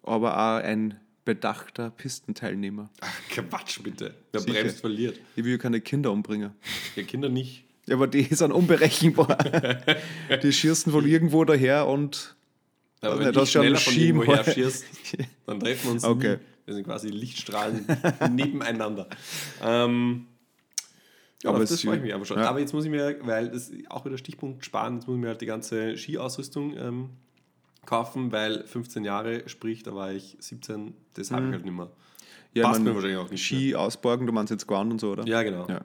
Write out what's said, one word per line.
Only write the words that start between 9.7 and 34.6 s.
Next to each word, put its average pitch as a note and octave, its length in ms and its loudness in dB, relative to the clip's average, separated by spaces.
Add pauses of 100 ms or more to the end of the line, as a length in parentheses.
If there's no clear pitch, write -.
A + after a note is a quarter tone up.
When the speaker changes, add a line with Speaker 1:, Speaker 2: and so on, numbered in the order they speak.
Speaker 2:
<laughs> - 520 0
Speaker 1:
Die C#3+ 100 4
schießen D#3+ 400 2
von D3 140 4
irgendwo D#3+ 380 6
daher C#3+ 420 6
und C#3 480 -2 (680)
Speaker 2:
Aber G#2+ 100 0
Speaker 1:
weiß G#2+ 80 0
Speaker 2:
wenn A2 60 4
Speaker 1:
nicht, B2+ 100 4
Speaker 2:
ich C3+ 60 8
Speaker 1:
hast C3+ 100 4
schon D3 100 8
Speaker 2:
schneller C#3 140 6
Speaker 1:
einen - 80 2
Speaker 2:
von B2+ 100 2
irgendwo D#3+ 300 6
Speaker 1:
Ski B2+ 80 8
Speaker 2:
her C#3 140 6
Speaker 1:
mal D#3+ 60 4
Speaker 2:
schießt, C3 320 0 (320)
Speaker 1:
<laughs> - 300 -8
Speaker 2:
dann G#2+ 140 -6
treffen A#2 240 -2
wir B2 80 0
uns A#2+ 120 -2
Speaker 1:
Okay. A#2+ 320 4
Speaker 2:
nie. - 40 -14 (260)
Wir G#2 80 -8
sind G2+ 100 -6
quasi A2 240 -6
Lichtstrahlen G#2+ 760 -6 (240)
<laughs> D#3 220 2
nebeneinander. A#2 760 -2 (560)
Ähm, A#2+ 640 2 (1160)
ja, - 80 -2
Speaker 1:
Aber - 80 2
Speaker 2:
auf A2 60 4
das G#2+ 80 0
Speaker 1:
es E3+ 100 -2
Speaker 2:
freue G#2+ 140 0
ich - 60 -2
mich G#2+ 120 -4
aber G2 100 -6
schon. G2 140 -4
Speaker 1:
ja. A2+ 100 2
Speaker 2:
Aber C3 120 0
jetzt C#3+ 120 -2
muss D3+ 140 -2
ich D#3 40 -4
mir, C#3+ 320 -2
weil A#2 280 -2
das B2 180 -10
ist - 220 -16
auch C3 160 -10
wieder C3 100 -8
Stichpunkt C3 480 -12
Sparen, A2+ 300 -4
jetzt A#2+ 120 -10
muss B2+ 100 -4
ich B2 40 -2
mir A#2 80 -4
halt A2+ 140 -8
die A2+ 40 -8
ganze A2+ 520 -4
Skiausrüstung, C#3+ 800 -8
ähm, B2 320 -8 (720)
kaufen, A#2+ 480 -2
weil G#2+ 340 -2
fünfzehn A#2 380 -8
Jahre, A2 420 -4
sprich, A2+ 360 -8
da G#2+ 120 -12
war G2 160 -8
ich G2 300 -10
siebzehn, A2 540 -12 (180)
das F#2+ 180 -10
hab B2+ 100 -2
ich C3 80 -2
Speaker 1:
Mhm. C3 40 -2
Speaker 2:
halt F2+ 140 -8
nimmer. F2+ 240 -8 (640)
Speaker 1:
Ja, A#2 80 4
ich - 0 -
Speaker 2:
Passt A2+ 180 4
Speaker 1:
mein, A2 40 4
Speaker 2:
mir A2 100 2
wahrscheinlich G2 240 -2
auch F#2 120 -8
nicht F#2+ 140 -6
Speaker 1:
Ski C3+ 280 0
Speaker 2:
mehr. - 80 0
Speaker 1:
ausborgen, A#2+ 460 4
du A#2 60 2
meinst G#2+ 180 0
jetzt G#2+ 160 -2